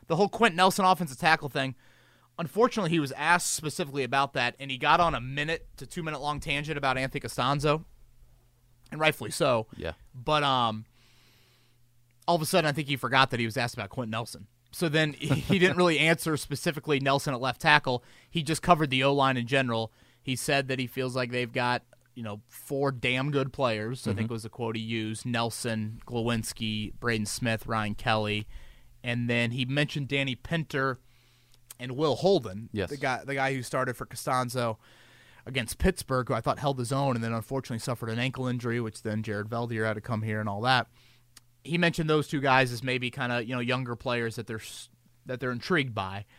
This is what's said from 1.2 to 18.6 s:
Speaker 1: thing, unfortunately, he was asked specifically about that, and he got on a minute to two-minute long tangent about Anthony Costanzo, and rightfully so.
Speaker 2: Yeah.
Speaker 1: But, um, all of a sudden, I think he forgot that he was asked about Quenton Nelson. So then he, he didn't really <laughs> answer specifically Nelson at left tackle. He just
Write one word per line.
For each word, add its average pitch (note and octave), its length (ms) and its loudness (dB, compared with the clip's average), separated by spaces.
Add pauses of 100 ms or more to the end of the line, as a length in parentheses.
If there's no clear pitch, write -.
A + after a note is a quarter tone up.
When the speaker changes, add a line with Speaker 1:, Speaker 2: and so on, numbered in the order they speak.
Speaker 1:
thing, C3+ 260 -2 (640)
unfortunately, G3 520 2
he E3+ 80 2
was C#3 140 -2
asked E3 400 2
specifically C#3+ 500 -4
about B2 300 0
that, A#2+ 260 0
and C#3 120 -10
he C3 60 -8
got D3+ 220 4
on E3 160 4
a A#2 60 -2
minute D3 460 -4 (100)
to C#3 80 -14
two-minute D#3 360 -6
long D3 180 -2
tangent D3 380 -4
about C3+ 200 0
Anthony C3 240 -4
Costanzo, C#3+ 600 0 (1080)
and D3+ 80 -10
rightfully D#3 320 2
so. B2 360 2 (100)
Speaker 2:
Yeah. D#2+ 160 -6 (220)
Speaker 1:
But, D3 280 0
um, A#2+ 420 2 (1400)
all E3+ 80 4
of D#3+ 60 2
a D#3 40 0
sudden, D#3+ 240 4
I - 20 0
think C#3+ 160 -2
he C#3+ 80 0
forgot C3 360 4
that A#2 80 -2
he A#2 60 2
was A2 120 -4
asked A#2 160 -2
about G2+ 160 -8
Quenton A#2 220 -8
Nelson. A2 360 -8 (240)
So F3+ 160 -2
then D#3 260 2
he, C#3 140 -8
he D3 320 2
didn't E3+ 160 6
really E3+ 240 4
<laughs> D#3+ 120 4
answer D#3+ 260 0
specifically D3 640 -2
Nelson C#3 340 2
at A#2+ 80 -6
left B2+ 180 -2
tackle. D3 440 4 (260)
He E3+ 140 -2
just D3+ 180 -2